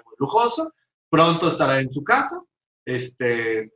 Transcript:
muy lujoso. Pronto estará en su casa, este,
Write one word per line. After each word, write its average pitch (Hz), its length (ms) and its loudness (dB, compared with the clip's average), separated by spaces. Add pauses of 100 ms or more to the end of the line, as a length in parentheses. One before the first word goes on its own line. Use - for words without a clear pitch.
muy - 120 -20
lujoso. 233 560 0 (360)
Pronto 165 400 4
estará 135 320 0
en 131 100 -6
su 139 120 -8
casa, 277 380 0 (440)
este, 117 920 -4